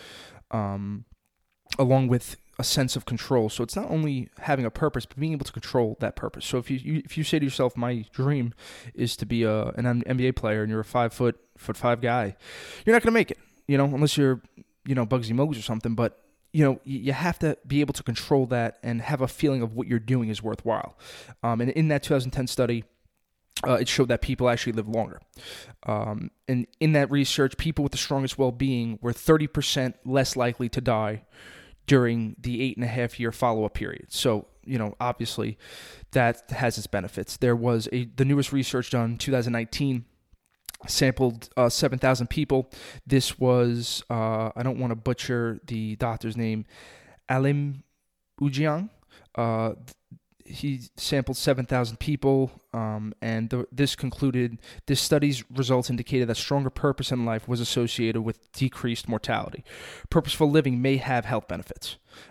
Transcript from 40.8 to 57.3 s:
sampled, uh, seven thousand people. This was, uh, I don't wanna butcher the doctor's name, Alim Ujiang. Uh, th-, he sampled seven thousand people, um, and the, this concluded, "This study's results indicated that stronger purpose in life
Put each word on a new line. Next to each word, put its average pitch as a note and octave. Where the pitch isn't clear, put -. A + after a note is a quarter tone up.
sampled, B2+
uh, B2
seven C3
thousand C3
people. C#3+
This C3+
was, A#2+
uh, A2
I A#2+
don't B2
wanna A#2+
butcher A#2
the A2
doctor's A2+
name, A2
Alim C#3
Ujiang. D3+
Uh, A2+
th-, -
he C#3
sampled -
seven C3
thousand A#2+
people, C3+
um, G#2+
and A2+
the, B2
this C#3
concluded, B2
"This C#3
study's C#3+
results B2+
indicated A#2+
that A2+
stronger C#3
purpose -
in B2
life A2+